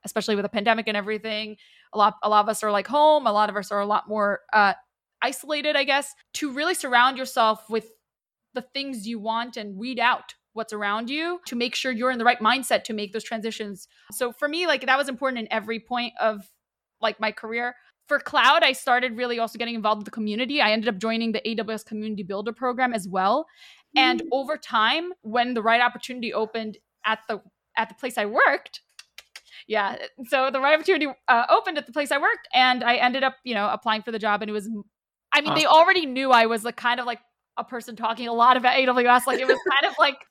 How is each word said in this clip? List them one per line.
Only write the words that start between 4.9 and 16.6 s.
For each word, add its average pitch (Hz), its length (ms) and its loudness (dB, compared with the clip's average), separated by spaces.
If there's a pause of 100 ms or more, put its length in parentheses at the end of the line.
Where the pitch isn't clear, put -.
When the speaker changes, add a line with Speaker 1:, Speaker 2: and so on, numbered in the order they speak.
Speaker 1:
isolated, 294 540 -4
I 277 80 2
guess, 277 300 -2 (200)
to 285 180 -6
really 302 220 -2
surround 247 440 2
yourself 226 520 -2
with 220 220 -6 (600)
the 254 80 -8
things 269 460 -10
you 233 100 -8
want 226 380 -6
and 208 200 -12
weed 233 220 -8
out 240 360 0 (200)
what's 220 180 -8
around 214 380 -4
you 339 360 -4
to 240 100 -8
make 240 180 -2
sure 262 180 -4
you're 247 180 -2
in 254 80 -4
the 233 60 -2
right 240 160 4
mindset 233 440 0
to - 100 -8
make 208 180 -8
those 220 120 -8
transitions. 214 640 -10 (240)
So 240 200 -6
for 294 160 -4
me, 339 180 -2
like, 269 200 0
that 262 120 4
was 277 100 -2
important 262 320 -6
in 220 120 -8
every 220 280 -4
point 240 400 -6
of, 214 300 -4 (500)